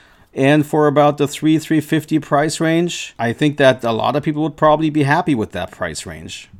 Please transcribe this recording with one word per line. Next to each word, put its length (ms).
and 300
for 220
about 300
the 100
three, 320
three 220
fifty 400
price 400
range, 580
I 140
think 240
that 260
a 80
lot 240
of 80
people 200
would 140
probably 340
be 120
happy 320
with 180
that 200
price 340
range. 420